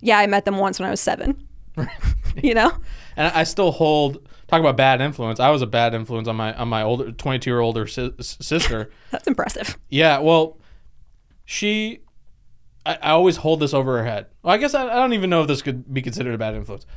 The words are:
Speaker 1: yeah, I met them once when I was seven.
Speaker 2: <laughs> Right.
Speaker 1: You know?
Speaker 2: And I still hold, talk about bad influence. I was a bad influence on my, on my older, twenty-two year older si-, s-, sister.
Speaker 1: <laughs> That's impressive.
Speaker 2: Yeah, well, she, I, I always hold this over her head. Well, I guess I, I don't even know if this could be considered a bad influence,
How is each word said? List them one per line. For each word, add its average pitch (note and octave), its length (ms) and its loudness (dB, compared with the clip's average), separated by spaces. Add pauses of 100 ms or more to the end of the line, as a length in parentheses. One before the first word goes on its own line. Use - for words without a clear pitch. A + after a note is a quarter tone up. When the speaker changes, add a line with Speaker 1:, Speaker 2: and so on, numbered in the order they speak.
Speaker 1:
yeah, G#3+ 180 4
I G3+ 80 4
met G3+ 180 2
them G3 120 0
once F#3+ 220 -2
when F#3 80 -6
I - 40 -4
was F#3+ 100 -4
seven. - 420 -2
Speaker 2:
<laughs> - 340 -18
Right. - 120 -4 (520)
Speaker 1:
You B3+ 120 4
know? A3+ 180 4 (460)
Speaker 2:
And D#3 180 0
I D#3+ 80 4
still F3 280 2
hold, D3 540 2 (220)
talk E3 140 4
about C#3 160 4
bad C3 240 4
influence. B2 400 -4
I C3+ 80 6
was D3 120 4
a B2 60 -2
bad A#2 260 2
influence A2+ 360 -6
on A2+ 80 -2
my, A2 160 -4
on A#2 160 -6
my A2 140 0
older, A#2+ 280 -2
twenty-two C3 380 -4
year B2 100 0
older A2+ 280 0
si-, B2 320 -8
s-, - 200 -14
sister. A#2+ 520 -2 (100)
Speaker 1:
<laughs> - 100 -20
That's - 160 -8
impressive. - 500 -4 (120)
Speaker 2:
Yeah, D3 300 4
well, D#3+ 380 4 (840)
she, G#3+ 560 -2 (880)
I, D#3 160 -4
I C#3+ 100 0
always E3+ 260 4
hold D#3 220 0
this C#3+ 140 -2
over C3 240 0
her A2+ 80 -2
head. G#2+ 220 -6 (160)
Well, F3 100 4
I G#3+ 40 4
guess C#4 160 -2
I, C4+ 160 0
I A3+ 60 -2
don't B3 180 2
even F#3+ 160 0
know E3+ 120 4
if D3+ 80 0
this C#3 120 -2
could B2+ 320 -8
be C3+ 80 -4
considered B2 320 -6
a A2+ 40 -4
bad A2 180 -6
influence, G2+ 300 -12 (120)